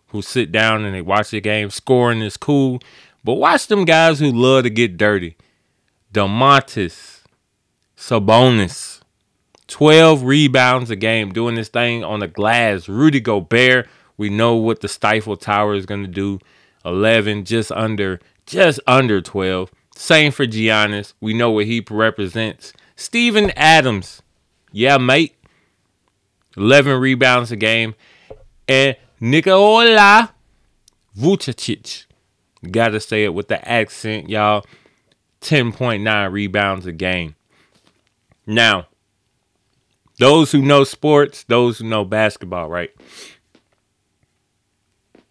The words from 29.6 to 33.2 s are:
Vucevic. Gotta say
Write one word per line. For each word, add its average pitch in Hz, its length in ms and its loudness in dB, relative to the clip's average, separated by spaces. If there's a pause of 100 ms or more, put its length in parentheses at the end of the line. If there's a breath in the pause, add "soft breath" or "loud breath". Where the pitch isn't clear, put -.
Vucevic. - 880 -4 (640)
Gotta 107 300 0
say 107 240 -4